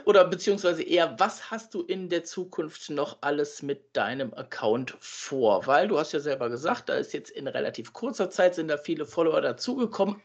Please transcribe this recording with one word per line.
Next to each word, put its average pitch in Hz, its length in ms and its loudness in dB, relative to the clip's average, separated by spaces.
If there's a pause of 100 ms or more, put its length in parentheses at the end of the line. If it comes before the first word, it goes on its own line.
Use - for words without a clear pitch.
oder 196 200 8
beziehungsweise 180 580 0
eher, 165 360 2
was - 320 0
hast 220 220 -10
du 185 80 -4
in 185 260 -6
der 170 160 -2
Zukunft 175 680 -8
noch 143 320 -4
alles 147 400 -2
mit 139 360 -8
deinem 120 360 -2
Account 127 680 -2
vor? 117 680 0
Weil 160 220 4
du 160 100 2
hast 156 140 -4
ja 151 80 -2
selber 131 280 -2
gesagt, 135 380 -4
da 135 80 0
ist 139 180 -2
jetzt 143 160 -10
in 139 180 -10
relativ - 460 -6
kurzer 226 360 -4
Zeit 180 260 4
sind 160 140 -4
da 147 80 0
viele 156 280 -4
Follower 156 360 2
dazugekommen. 202 840 -2